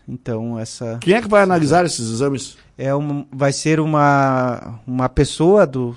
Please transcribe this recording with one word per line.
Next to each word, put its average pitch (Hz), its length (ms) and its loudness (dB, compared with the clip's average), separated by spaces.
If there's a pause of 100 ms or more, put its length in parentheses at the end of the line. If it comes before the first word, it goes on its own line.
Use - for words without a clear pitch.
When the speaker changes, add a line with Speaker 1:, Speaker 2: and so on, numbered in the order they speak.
Speaker 1:
então, 117 520 -8
essa 113 420 -10
Speaker 2:
Quem 175 140 2
é 233 80 0
que 220 60 -10
vai 208 120 4
Speaker 1:
essa 190 100 4
Speaker 2:
analisar 170 360 4
esses 120 240 -6
exames? 131 480 -4 (180)
Speaker 1:
É 135 180 -2
um, 143 380 -4
vai 135 200 0
ser 156 280 0
uma, 139 1080 0
uma 127 220 -2
pessoa 165 580 4
do, 127 300 -6